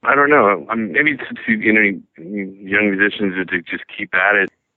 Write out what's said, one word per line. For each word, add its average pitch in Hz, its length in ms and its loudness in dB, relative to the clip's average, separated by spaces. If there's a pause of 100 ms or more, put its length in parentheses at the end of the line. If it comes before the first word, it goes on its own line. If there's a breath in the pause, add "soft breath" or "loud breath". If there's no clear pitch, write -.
I 123 120 2
don't 143 160 4
know. 101 380 4
I'm, 110 240 -4
maybe 147 240 0
to, - 80 -12 (220)
to, 117 60 0
you 107 200 0
know, 107 280 2 (180)
young 101 720 -4
musicians 98 440 0
to, 92 120 -4
to 87 160 -6
just - 220 -10 (120)
keep 101 180 -10
at 98 220 2
it. 95 140 0 (260)